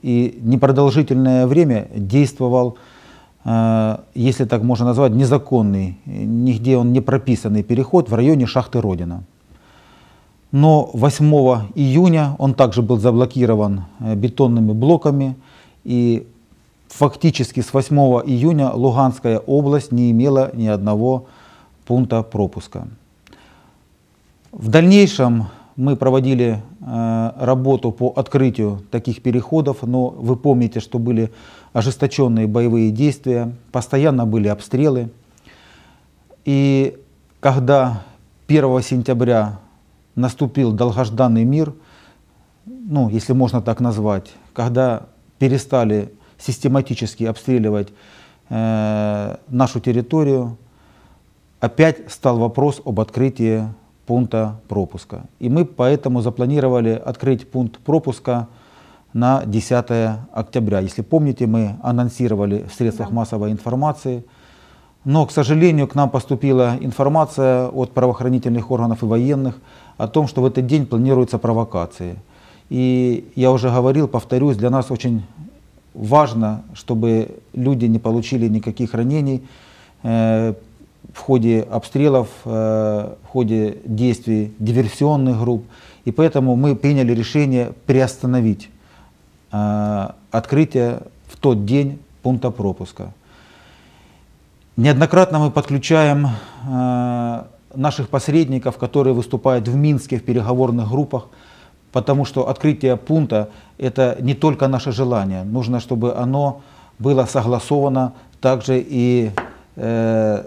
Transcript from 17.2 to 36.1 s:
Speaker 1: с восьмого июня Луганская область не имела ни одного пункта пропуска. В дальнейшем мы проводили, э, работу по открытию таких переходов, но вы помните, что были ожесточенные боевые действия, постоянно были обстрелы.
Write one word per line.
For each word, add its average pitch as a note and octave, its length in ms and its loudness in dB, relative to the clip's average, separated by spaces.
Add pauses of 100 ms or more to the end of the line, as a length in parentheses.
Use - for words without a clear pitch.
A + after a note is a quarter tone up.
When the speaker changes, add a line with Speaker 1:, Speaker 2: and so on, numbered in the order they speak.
Speaker 1:
с - 120 -6
восьмого C3+ 480 2
июня C#3 520 0
Луганская B2 640 0
область C#3+ 540 0
не A#2+ 180 2
имела C3 440 2
ни A#2 120 -4
одного G#2+ 600 0 (580)
пункта B2 380 0
пропуска. G2 640 -6 (1600)
В A2+ 180 -8
дальнейшем D3 800 6 (300)
мы C3+ 200 0
проводили, B2+ 680 2 (180)
э, A#2 580 -4
работу B2+ 540 0
по B2 240 -2
открытию A2+ 720 0
таких A#2 320 -6
переходов, C3 600 -2
но B2 260 -2
вы B2 280 -2
помните, B2 440 2
что - 180 -6
были A2+ 320 0 (440)
ожесточенные A#2+ 720 0
боевые A2+ 460 2
действия, B2 600 -2 (200)
постоянно C3+ 520 0
были G#2+ 240 0
обстрелы. B2 600 -2 (1400)